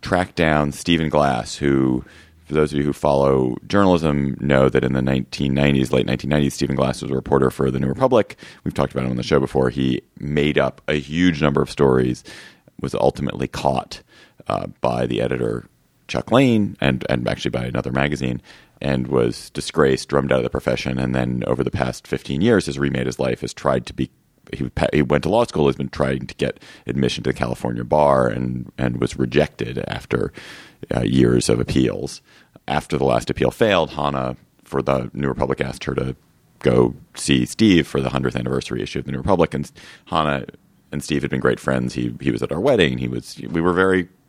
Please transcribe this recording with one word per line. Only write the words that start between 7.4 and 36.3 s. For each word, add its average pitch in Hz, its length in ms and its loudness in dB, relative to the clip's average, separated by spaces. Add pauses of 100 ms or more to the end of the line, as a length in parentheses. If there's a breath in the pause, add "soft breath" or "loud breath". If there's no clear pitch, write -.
for 67 220 -2
The 65 80 -4
New 67 80 -2
Republic. 120 500 0 (280 loud breath)
We've - 80 -4
talked 73 180 0
about 65 140 -4
him 64 60 -2
on 62 60 -4
the 60 60 -4
show 71 160 4
before. 65 300 0
He 65 320 0 (180)
made 73 380 0
up 67 320 0
a 76 60 0
huge 76 460 0
number 71 200 2
of 67 80 -2
stories, 64 560 2 (560 loud breath)
was - 140 -6
ultimately - 520 0
caught, - 540 -4 (460 soft breath)
uh, 50 200 -2 (140)
by 62 240 0
the 60 160 0
editor, 60 480 -2 (400)
Chuck - 240 -4
Lane, 117 480 4
and, 65 280 0
and 60 200 0
actually - 220 -4
by 60 120 -4
another 62 300 -4
magazine, 65 480 -2 (400 loud breath)
and 65 260 -2
was 60 440 0
disgraced, 71 580 0
drummed 67 240 2
out 65 60 4
of 60 40 -2
the 62 60 -2
profession, 65 500 -2
and 64 160 0
then 62 320 -2
over 64 160 0
the 62 80 -2
past - 360 -4
fifteen 67 340 -4
years 104 240 4
has 69 120 -6
remade 65 280 -2
his 64 140 -6
life, 64 200 -2
has - 140 -8
tried 64 320 -2
to - 80 -14
be, 65 160 -4 (420)
he 65 180 -6
pa-, - 220 -2
he 73 120 4
went 69 180 2
to 78 80 -2
law 113 140 2
school, 76 240 0
has 67 80 2
been 65 140 -6
trying 67 360 -2
to - 100 -14
get - 240 -4 (280 loud breath)
admission 62 360 -2
to 65 60 -2
the 64 80 -2
California 60 460 -4
bar 67 440 6
and, 62 520 -4
and 62 200 -2
was 62 200 -2
rejected 62 680 0
after, - 460 -4 (640 loud breath)
uh, 60 60 0
years 60 480 4
of 57 100 2
appeals. 62 640 -2 (440 soft breath)
After 73 300 -2
the 65 80 2
last 58 240 0
appeal 62 220 0
failed, 92 400 2
Hannah, 69 460 -4 (260)
for 67 180 -4
The 65 320 0
New 69 140 -2
Republic, 65 340 -2
asked 65 220 -6
her 71 100 -4
to 64 220 -4 (440)